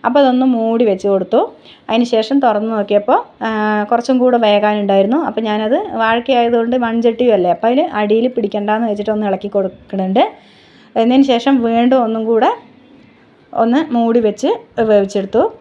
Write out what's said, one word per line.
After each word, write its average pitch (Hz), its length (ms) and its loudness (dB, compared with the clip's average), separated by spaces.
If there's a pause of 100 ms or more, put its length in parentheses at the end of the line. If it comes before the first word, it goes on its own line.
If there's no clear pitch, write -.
അപ്പോൾ 247 160 0
അതൊന്ന് 254 260 2
മൂടി 233 440 0
വെച്ച് 190 180 -4
കൊടുത്തു. 196 320 0 (480)
അതിന് 240 240 0
ശേഷം 220 320 0
തുറന്ന് 220 300 0
നോക്കിയപ്പോൾ, 208 440 0 (280)
ആ, 226 40 -2 (400)
കുറച്ചും 240 320 0
കൂടെ 247 160 2
വേകാനുണ്ടായിരുന്നു. 208 800 2 (100)
അപ്പോൾ 226 200 -4
ഞാനത് 214 280 -2 (260)
വാഴയ്ക്കായതുകൊണ്ട് 240 840 0
മൺചട്ടിയും 233 520 2
അല്ലേ, 180 140 2
അപ്പോൾ 170 160 -2
അതിൽ 254 160 2 (180)
അടിയിൽ 220 360 0
പിടിക്കണ്ടെന്ന് 214 540 -2
വെച്ചിട്ട് 208 260 -4
ഒന്ന് 214 140 -2
ഇളക്കി 196 260 -6
കൊടുക്കുന്നുണ്ട്. 190 680 -2 (760)
എന്നതിന് 247 360 4
ശേഷം 240 220 0 (140)
വീണ്ടും 240 380 2
ഒന്നും 220 240 -4
കൂടെ 233 200 2 (1000)
ഒന്ന് 233 280 0 (140)
മൂടി 233 260 2
വെച്ച് 220 320 -2 (280)
വേവിച്ചെടുത്തു. 208 640 0 (160)